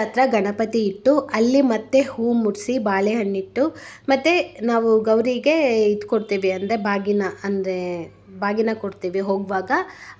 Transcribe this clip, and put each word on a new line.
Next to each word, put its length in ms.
ಹತ್ರ 260
ಗಣಪತಿ 580
ಇಟ್ಟು 340
ಅಲ್ಲಿ 420
ಮತ್ತೆ 400
ಹೂ 320
ಮುಡ್ಸಿ, 460
ಬಾಳೆಹಣ್ಣಿಟ್ಟು, 960
ಮತ್ತೆ 540
ನಾವು 380
ಗೌರಿಗೆ 920
ಇದು 180
ಕೊಡ್ತೀವಿ, 440
ಅಂದರೆ 240
ಬಾಗಿನ, 460
ಅಂದರೆ 760
ಬಾಗಿನ 360
ಕೊಡ್ತೀವಿ 460
ಹೋಗುವಾಗ, 500